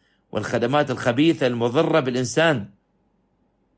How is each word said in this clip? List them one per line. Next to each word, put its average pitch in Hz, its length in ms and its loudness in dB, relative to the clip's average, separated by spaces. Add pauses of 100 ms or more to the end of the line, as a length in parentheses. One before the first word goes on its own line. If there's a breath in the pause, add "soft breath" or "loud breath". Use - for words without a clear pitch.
(320)
والخدمات 120 580 0
الخبيثة 135 560 0
المضرة 123 540 0
بالإنسان، 127 680 0 (1080)